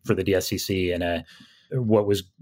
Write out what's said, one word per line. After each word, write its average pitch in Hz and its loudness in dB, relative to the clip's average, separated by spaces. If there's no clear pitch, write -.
for 113 0
the 92 0
D 95 2
S 90 0
C 98 -4
C 92 -2
in 87 -4
a, 87 -2
what 110 2
was 101 0